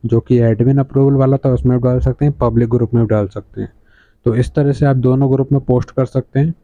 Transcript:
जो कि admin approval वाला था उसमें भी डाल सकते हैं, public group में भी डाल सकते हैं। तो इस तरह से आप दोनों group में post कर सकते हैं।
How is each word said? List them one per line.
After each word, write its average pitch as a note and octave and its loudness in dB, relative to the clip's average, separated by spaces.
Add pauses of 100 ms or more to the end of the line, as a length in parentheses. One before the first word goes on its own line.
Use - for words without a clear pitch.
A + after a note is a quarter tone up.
जो A2+ 0
कि B2 0
admin A#2 2
approval C3+ 0
वाला C3+ 2
था C3+ -2
उसमें B2 0
भी A#2 -2
डाल B2+ 0
सकते C3 -2
हैं, D3 0
public A#2 0
group A#2 -2
में A#2 2
भी G#2+ 0
डाल G#2 0
सकते - -14
हैं। G#2 -10 (540)
तो A#2 0
इस B2 -2
तरह C#3+ 0
से C#3 0
आप C#3 2
दोनों B2+ 0
group C3+ 0
में C#3 2
post B2 -2
कर C3 -2
सकते - -4
हैं। D#3+ 0